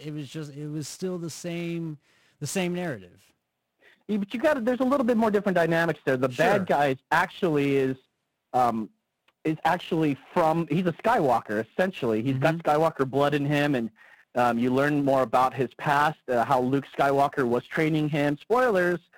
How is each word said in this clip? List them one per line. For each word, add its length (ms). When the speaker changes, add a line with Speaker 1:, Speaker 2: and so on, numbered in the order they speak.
Speaker 1:
it 100
was 140
just, 260
it 140
was 220
still 280
the 120
same, 680
the 60
same 280
narrative. 460
Speaker 2:
Yeah, 80
but 160
you 80
gotta, 180
there's 220
a 40
little 200
bit 100
more 160
different 240
dynamics 480
there. 140
The 120
Speaker 1:
Sure. 160
Speaker 2:
bad 200
guy 220
is 100
actually 680
is, 180
um, 380
is 180
actually 540
from, 340
he's 180
a 60
Skywalker, 760
essentially. 560
He's 160
got 180
Speaker 1:
Mm-hmm. 140
Speaker 2:
Skywalker 400
blood 240
in 120
him, 280
and, 160
um, 240
you 140
learn 300
more 180
about 320
his 220
past, 440
uh, 140
how 160
Luke 260
Skywalker 520
was 180
training 440
him, 280
spoilers, 640